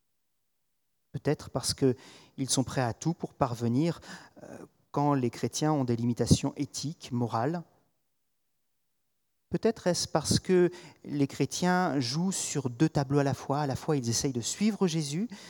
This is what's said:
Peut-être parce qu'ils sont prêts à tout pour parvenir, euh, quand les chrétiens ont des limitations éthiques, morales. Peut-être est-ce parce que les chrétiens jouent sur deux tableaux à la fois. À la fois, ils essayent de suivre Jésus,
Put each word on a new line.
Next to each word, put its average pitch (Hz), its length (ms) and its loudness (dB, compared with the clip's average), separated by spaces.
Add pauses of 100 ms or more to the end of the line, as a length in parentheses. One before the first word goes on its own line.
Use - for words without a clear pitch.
(1080)
Peut-être - 400 -4
parce - 240 -2
qu'ils - 760 -2
sont 131 140 2
prêts - 160 -2
à 117 140 0
tout 165 200 -2
pour - 200 -8
parvenir, 120 640 0 (440)
euh, - 220 -16 (240)
quand 143 240 2
les 123 160 2
chrétiens 151 420 0
ont 139 120 2
des 120 120 2
limitations 120 600 2
éthiques, - 540 -8
morales. 120 540 -2 (1900)
Peut-être 220 380 0
est-ce - 180 0
parce - 320 2
que 180 320 4 (340)
les 139 220 0
chrétiens 180 720 0
jouent 147 320 0
sur 135 400 -4
deux 147 180 4
tableaux 143 300 2
à 139 60 4
la 135 100 2
fois. 139 280 -2
À 147 40 0
la 131 80 -2
fois, - 220 -2
ils 120 120 0
essayent 127 240 0
de 120 80 -2
suivre 202 460 0
Jésus, 160 420 -2 (220)